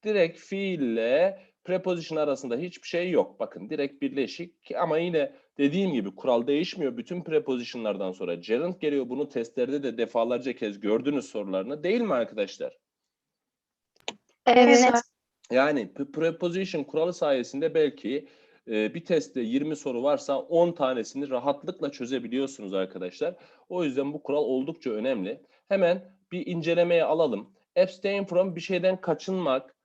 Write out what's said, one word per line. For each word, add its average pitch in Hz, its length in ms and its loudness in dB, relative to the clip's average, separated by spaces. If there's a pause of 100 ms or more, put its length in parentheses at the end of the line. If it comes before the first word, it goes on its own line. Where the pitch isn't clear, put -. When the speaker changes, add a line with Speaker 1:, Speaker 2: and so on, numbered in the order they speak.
Speaker 1:
Direkt 190 340 2
fiille 165 1040 0 (220)
preposition 175 540 -4
arasında 139 380 -2
hiçbir 175 320 -8
şey 180 220 -2
yok. 113 300 2
Bakın 107 300 -8
direkt 143 320 -4
birleşik 139 520 -4 (220)
ama 165 220 0
yine 165 340 0 (260)
dediğim 165 340 2
gibi 98 220 -2
kural 120 320 2
değişmiyor. 143 500 -2
Bütün 175 260 -8
prepositionlardan 120 920 -2
sonra 87 220 -4
gerund 117 460 -2
geliyor. 139 280 0
Bunu 143 200 -4
testlerde 131 540 -4
de 117 160 -4
defalarca 120 540 0
kez 104 280 -6
gördünüz 131 460 0
sorularını. 104 580 -6
Değil 214 160 2
mi 202 140 0
arkadaşlar? 107 640 -4 (1700)
Speaker 2:
Evet, 247 120 10 (100)
Speaker 3:
Evet. 240 100 10
Speaker 2:
sir. - 760 2
Speaker 1:
Yani 139 360 2
p-, 139 180 -6
preposition 170 760 -2
kuralı 160 280 -2
sayesinde 147 640 0
belki, 147 540 0 (400)
e, 107 260 0
bir 170 100 -8
testte 147 360 0
yirmi 139 360 -2
soru 123 260 -4
varsa 139 360 0
on 170 340 2
tanesini 131 580 -2
rahatlıkla 143 640 -4
çözebiliyorsunuz 120 840 -4
arkadaşlar. 95 600 -4 (340)
O 180 160 -2
yüzden 139 280 -2
bu 151 100 -10
kural 143 220 0
oldukça 131 460 -2
önemli. 107 520 -4 (260)
Hemen 190 440 2 (200)
bir 180 140 -6
incelemeye 170 580 2
alalım. 139 460 0 (260)
Abstain 196 480 0
from, 180 320 0
bir 170 40 -8
şeyden 185 400 0
kaçınmak. 160 720 -2 (100)